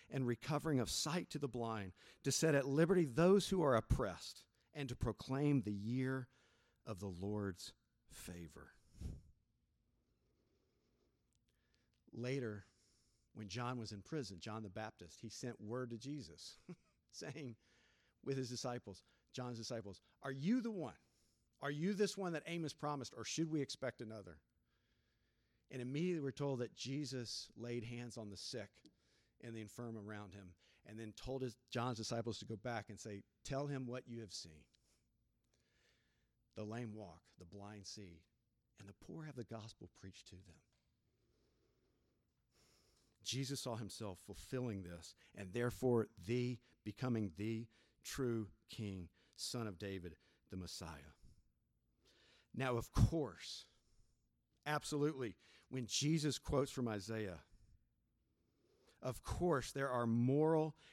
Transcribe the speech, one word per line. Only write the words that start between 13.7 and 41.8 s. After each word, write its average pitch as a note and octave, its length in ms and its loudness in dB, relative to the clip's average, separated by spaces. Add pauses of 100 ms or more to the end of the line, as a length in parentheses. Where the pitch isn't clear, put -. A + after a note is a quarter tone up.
was G#2+ 140 -6
in G2 100 -10
prison, G#2 380 -6
John A2 220 -6
the G#2 60 -8
Baptist, G2 520 -10
he A2+ 80 -10
sent - 320 -8
word A#2+ 300 -4
to A#2 80 -6
Jesus A#2+ 600 -10 (100)
<laughs> - 420 -20
saying, C#3 460 -10 (680)
with C3+ 120 0
his B2+ 140 -2
disciples, A#2+ 520 -6 (300)
John's B2 260 -6
disciples, G#2+ 420 -6 (220)
"Are C3+ 100 -4
you F3 280 2
the A3+ 100 -2
one? E3 240 -6 (680)
Are C#3+ 80 -2
you E3 240 2
this G3+ 220 2
one F#3 180 -2
that D3+ 120 -2
Amos E3 280 -4
promised, C#3+ 420 -4
or A2+ 80 -6
should D#3+ 260 0
we D#3 120 2
expect - 400 -4
another?" G2+ 360 -10 (1300)
And C3 120 -6
immediately D#3 400 0
we're C#3 80 0
told C#3 300 -2
that A#2 160 -4
Jesus C3 800 -6
laid A#2+ 260 12
hands A#2+ 340 -4
on G#2+ 140 -2
the G2 60 -6
sick G#2+ 340 -2 (720)
and A#2 120 -6
the A2 60 -2
infirm A2+ 380 -6
around G#2 340 -8
him, F#2 220 -14 (340)
and A2 100 -10
then A2 180 -8
told C3 260 -4
his, B2+ 140 -4 (140)
John's A#2+ 280 0
disciples A2+ 400 -2
to G#2+ 60 -10
go A2+ 120 -6
back A#2 320 -4
and G2+ 100 -12
say, G2+ 240 -10 (220)
"Tell C#3 220 -2
him C3+ 200 -4
what B2 200 -6
you A#2 140 -8
have G2+ 120 -10
seen. D#2 320 -12 (1900)
The G#2+ 100 -4
lame A2 300 -6
walk, F2+ 280 -12 (160)
the F#2+ 60 -18
blind G2+ 420 -14
see, F2 360 -12 (560)
and G2+ 100 -16
the G#2 60 -18 (100)
poor D#3+ 200 -10
have D3 120 -10
the A#2+ 80 -6
gospel A2 460 -12 (100)
preached - 280 -16
to F#2 80 -16
them." - 240 -20 (2750)